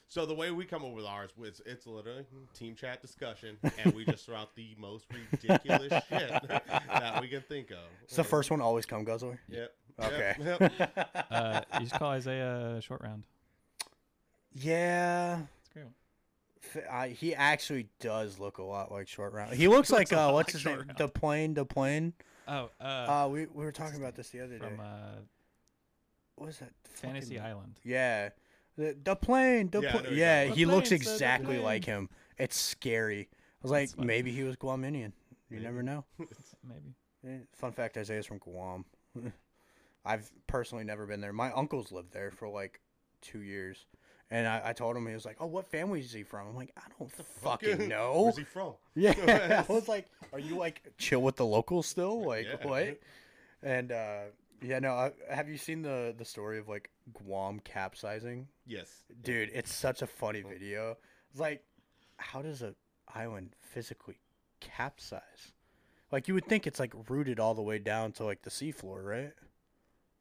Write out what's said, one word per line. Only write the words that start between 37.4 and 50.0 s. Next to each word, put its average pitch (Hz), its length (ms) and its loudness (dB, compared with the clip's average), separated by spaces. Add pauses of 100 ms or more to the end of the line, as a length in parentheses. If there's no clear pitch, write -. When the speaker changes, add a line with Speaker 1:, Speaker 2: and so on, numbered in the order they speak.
Speaker 2:
fun 123 180 -6
fact, 113 260 -4
Isaiah's 107 280 -4
from 104 120 -10
Guam. 92 460 -10 (300)
<laughs> 117 180 -10 (720)
I've 107 240 -4 (200)
personally 120 360 -4
never 107 220 -8
been 104 140 -8
there. 101 120 -6
My 117 200 -2
uncle's 131 400 -2
lived 87 200 -12
there 98 200 -8
for, 107 160 -12
like, 101 320 -10 (400)
two - 200 -14
years. 98 460 -10 (460)
And 117 160 2
I, 113 220 0
I - 20 -4
told 120 240 -2
him, 117 100 -4
he 113 60 -8
was 110 140 -10
like, 110 120 -12
"Oh, 165 80 -6
what 180 240 -6
family 170 300 -2
is 123 120 -10
he 110 120 -10
from?" 101 240 -12
I'm 113 80 -10
like, 127 200 -12
"I - 40 -16 (180)
don't 143 180 -12
Speaker 1:
The 165 60 -16
fuck? - 400 -4
Speaker 2:
fucking 208 260 2
know." 127 340 4
Speaker 1:
Where's 226 160 6
he 147 60 -8
from? 180 280 -8 (120)
Speaker 2:
<laughs> - 120 -20
Yeah. 202 680 8
Speaker 1:
<laughs> - 40 -4
Speaker 2:
I 190 40 2
was 226 140 4
like, 202 200 0 (260)